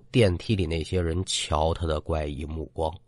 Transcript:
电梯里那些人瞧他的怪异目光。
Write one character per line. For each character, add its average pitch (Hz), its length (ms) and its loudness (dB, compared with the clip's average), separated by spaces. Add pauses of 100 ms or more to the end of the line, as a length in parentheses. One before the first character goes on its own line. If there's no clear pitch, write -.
电 101 280 6
梯 113 180 -2
里 92 100 2
那 80 160 -2
些 90 200 0
人 85 240 0
瞧 80 480 0
他 85 120 -4
的 76 140 0
怪 78 260 -2
异 73 200 -6
目 78 280 -6
光。 80 160 -2 (180)